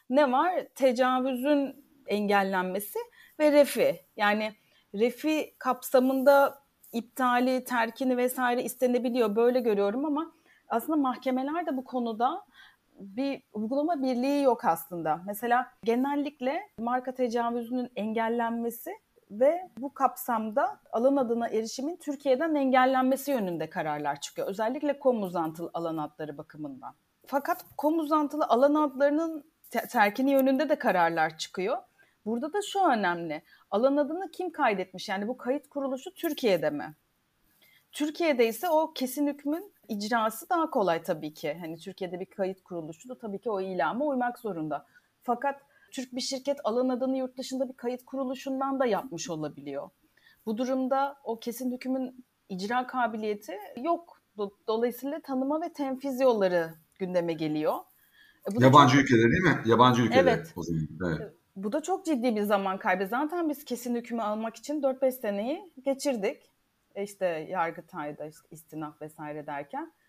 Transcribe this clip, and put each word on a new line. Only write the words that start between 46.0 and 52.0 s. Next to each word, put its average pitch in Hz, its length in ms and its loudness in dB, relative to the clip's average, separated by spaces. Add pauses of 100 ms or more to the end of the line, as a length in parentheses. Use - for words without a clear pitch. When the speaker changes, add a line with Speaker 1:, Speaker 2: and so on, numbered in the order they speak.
Speaker 1:
bir 254 60 -4
şirket 269 420 -4
alan 247 260 0
adını 262 280 -2
yurt 254 200 -6
dışında 262 320 -6
bir 262 40 -14
kayıt 247 320 -8
kuruluşundan 269 760 -4
da 262 60 2
yapmış 175 440 -2
olabiliyor. 147 600 -8 (560)
Bu 214 120 -4
durumda 262 640 -2
o 226 160 -6
kesin 240 320 -6
hükmün 254 540 -6 (240)